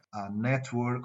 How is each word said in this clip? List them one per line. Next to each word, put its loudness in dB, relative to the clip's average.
a -6
network 0